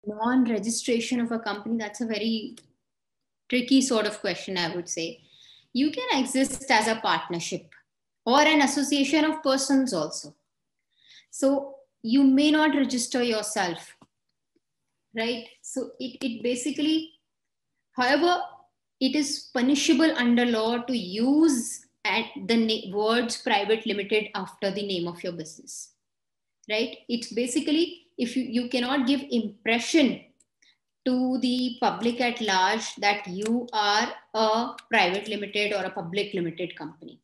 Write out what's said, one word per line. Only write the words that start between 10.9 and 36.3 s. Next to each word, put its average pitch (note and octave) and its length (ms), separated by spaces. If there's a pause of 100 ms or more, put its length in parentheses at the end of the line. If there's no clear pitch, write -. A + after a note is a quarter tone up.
So - 460 (260)
you B3+ 200
may C#4 280
not D4+ 240
register B3+ 480
yourself, G#3+ 720 (1200)
right? A3+ 300 (160)
So - 360
it, B3+ 240
it A3+ 200
basically, D4 720 (800)
however, D4 480 (600)
it C4+ 160
is - 360
punishable C#4+ 640
under A#3+ 300
law A3+ 320
to A#3+ 180
use A#3+ 880 (180)
at - 220 (200)
the A#3 100
na-, G#3+ 400
words A3+ 420
private A3 480
limited G#3 480
after G3 360
the G3+ 160
name F3 220
of E3+ 160
your F3+ 80
business, - 640 (760)
right? G#3+ 280 (100)
It's A#3 240
basically, D4 720 (100)
if A#3+ 200
you, C4 80
you A#3+ 240
cannot B3+ 380
give C4+ 240
impression A3+ 880 (840)
to B3+ 340
the B3+ 400
public A3+ 400
at A#3+ 200
large G3+ 560
that G3+ 300
you A3 460
are G#3+ 360 (240)
a A3 380 (200)
private G3+ 380
limited G#3 440
or F#3+ 120
a F#3 60
public G3 420